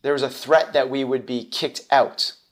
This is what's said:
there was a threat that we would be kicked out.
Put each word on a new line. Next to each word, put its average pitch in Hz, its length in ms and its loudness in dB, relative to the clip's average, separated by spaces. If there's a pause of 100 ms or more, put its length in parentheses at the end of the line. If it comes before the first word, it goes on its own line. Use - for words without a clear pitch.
there 143 120 0
was 139 100 0
a 127 60 -2
threat - 440 2
that 131 160 2
we 135 140 -2
would 127 220 -2
be 123 180 -6
kicked - 380 -8 (100)
out. - 420 2 (180)